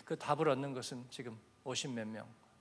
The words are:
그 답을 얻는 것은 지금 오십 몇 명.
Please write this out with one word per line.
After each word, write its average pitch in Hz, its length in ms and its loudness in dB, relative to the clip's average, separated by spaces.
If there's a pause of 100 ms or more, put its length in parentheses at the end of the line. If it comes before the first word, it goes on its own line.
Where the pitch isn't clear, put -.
그 160 120 -2
답을 151 340 4
얻는 135 240 4
것은 123 360 -4
지금 113 300 -8 (240)
오십 135 260 0
몇 113 160 -2
명. 110 220 -8 (320)